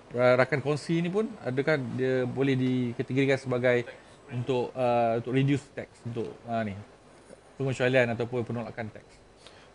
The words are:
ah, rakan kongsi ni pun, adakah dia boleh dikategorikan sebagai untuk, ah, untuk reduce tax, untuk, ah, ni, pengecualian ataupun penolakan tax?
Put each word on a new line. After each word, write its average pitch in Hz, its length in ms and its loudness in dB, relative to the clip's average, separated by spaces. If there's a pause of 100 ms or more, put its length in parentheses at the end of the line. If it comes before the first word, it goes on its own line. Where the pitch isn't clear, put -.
(140)
ah, 123 240 6
rakan 127 240 2
kongsi 151 400 -2
ni 175 80 -2
pun, 208 160 -2 (160)
adakah 139 400 0 (160)
dia 127 320 0
boleh 131 240 0
dikategorikan 127 880 0
sebagai 123 480 2 (400)
untuk, 123 440 -2
ah, 120 440 2
untuk 120 160 -4
reduce 135 400 2
tax, - 160 -12 (120)
untuk, 117 280 -6 (160)
ah, 117 160 -2
ni, 104 120 -4 (800)
pengecualian 127 640 2
ataupun 120 240 -2
penolakan 113 480 -8
tax? - 160 -18 (680)